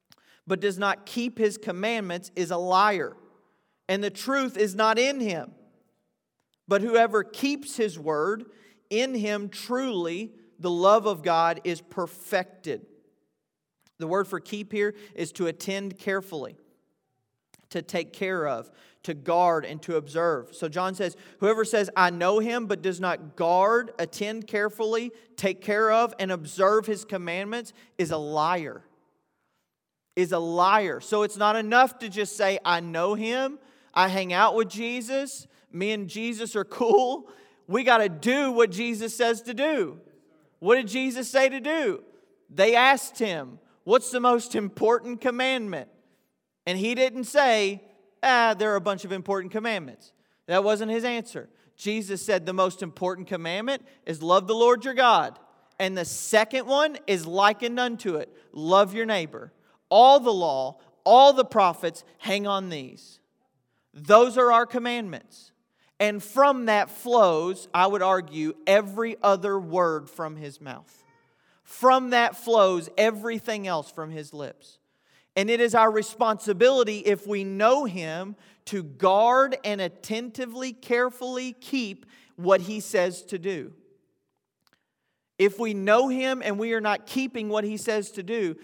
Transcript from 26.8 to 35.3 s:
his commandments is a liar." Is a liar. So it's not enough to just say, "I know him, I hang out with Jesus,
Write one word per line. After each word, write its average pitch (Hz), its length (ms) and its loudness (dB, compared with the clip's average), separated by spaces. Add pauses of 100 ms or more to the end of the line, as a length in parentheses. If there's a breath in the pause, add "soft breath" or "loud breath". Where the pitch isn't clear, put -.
his 208 180 -6
commandments 196 680 -8 (260 soft breath)
is 170 140 -2
a 156 60 -2
liar." 151 640 -2 (1300)
Is 180 160 0
a 180 80 -2
liar. 175 640 0
So 208 220 -2
it's 208 140 -4
not 208 200 2
enough 240 420 2
to 226 100 -12
just 196 280 -6
say, 196 280 0
"I 170 140 2
know 170 360 -4
him, 254 440 -6 (340 soft breath)
I 185 160 2
hang 185 240 -4
out 190 220 4
with 220 140 0
Jesus, 240 800 -8 (220 soft breath)